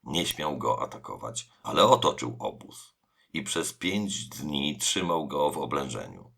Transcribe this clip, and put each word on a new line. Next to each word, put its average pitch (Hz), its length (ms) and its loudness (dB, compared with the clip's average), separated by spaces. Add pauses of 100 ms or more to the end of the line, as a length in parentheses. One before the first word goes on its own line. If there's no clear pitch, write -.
nie 80 220 0
śmiał 76 320 -4
go 58 240 0
atakować, - 680 -10 (140)
ale 95 260 6
otoczył - 500 4
obóz - 560 -10 (380)
i - 100 -2
przez - 300 -2
pięć 98 560 -2
dni 73 500 -2
trzymał 85 480 2
go 73 240 2
w - 80 -6
oblężeniu. 60 800 -4